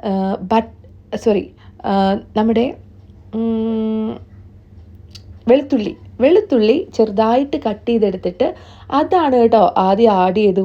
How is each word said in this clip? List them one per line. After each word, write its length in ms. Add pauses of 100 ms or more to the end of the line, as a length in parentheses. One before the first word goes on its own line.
ആ, 40 (400)
ബട്ട്-, 260 (460)
സോറി, 200 (460)
ആ, 40 (440)
നമ്മുടെ, 280 (720)
ഉം, 720 (1400)
വെളുത്തുള്ളി, 420 (300)
വെളുത്തുള്ളി 540 (200)
ചെറുതായിട്ട് 600 (100)
കട്ട് 240
ചെയ്തെടുത്തിട്ട് 580 (520)
അതാണ് 400
കേട്ടോ 220 (240)
ആദ്യം 260 (100)
ആഡ് 220
ചെയ്ത് 200